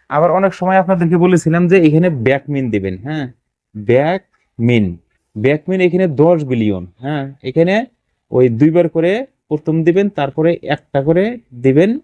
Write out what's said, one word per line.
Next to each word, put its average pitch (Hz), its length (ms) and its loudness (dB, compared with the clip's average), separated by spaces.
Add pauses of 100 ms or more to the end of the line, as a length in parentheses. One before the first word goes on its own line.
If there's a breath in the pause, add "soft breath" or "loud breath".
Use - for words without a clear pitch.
আবার 156 220 2
অনেক 185 220 0
সময় 185 240 -2
আপনাদেরকে 175 400 0
বলেছিলাম 170 500 2
যে 185 100 4 (100)
এখানে 160 200 4 (180)
ব্যাকমিন 139 440 -4
দিবেন, 98 280 -4
হ্যাঁ, 143 280 -8 (500)
ব্যাকমিন, 120 1120 -2 (500)
ব্যাকমিন 147 460 -2
এখানে 180 260 0
দশ 160 360 2
বিলিয়ন, 107 400 -2 (160)
হ্যাঁ। 139 260 -8 (180)
এখানে 165 320 0 (560)
ওই 127 180 4
দুইবার 156 400 2
করে 165 220 -2 (360)
প্রথম 156 360 -4
দিবেন, 175 260 2
তারপরে 156 400 -2 (140)
একটা - 380 -6
করে 165 220 0 (380)
দিবেন 139 280 2 (140)